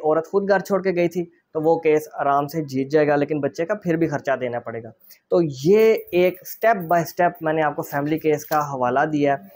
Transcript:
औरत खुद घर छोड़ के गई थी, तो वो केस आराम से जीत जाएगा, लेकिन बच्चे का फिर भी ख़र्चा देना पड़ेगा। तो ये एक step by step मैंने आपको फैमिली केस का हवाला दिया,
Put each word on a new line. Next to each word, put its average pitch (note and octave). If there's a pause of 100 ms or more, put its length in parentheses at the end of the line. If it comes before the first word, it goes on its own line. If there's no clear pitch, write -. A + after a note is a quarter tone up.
औरत D#3
खुद G3
घर G3
छोड़ F#3
के F#3+
गई E3+
थी, F3 (320)
तो D#3+
वो E3
केस D#3 (120)
आराम F3
से E3
जीत C3+
जाएगा, D3
लेकिन C#3+
बच्चे C#3+
का G#3
फिर F3+
भी E3
ख़र्चा C#3+
देना A#2+
पड़ेगा। A#2 (380)
तो F#3
ये E3+ (220)
एक F3+
step G#3+
by E3+
step -
मैंने D#3
आपको D3
फैमिली D3
केस D3+
का D3+
हवाला C3+
दिया, C#3+ (180)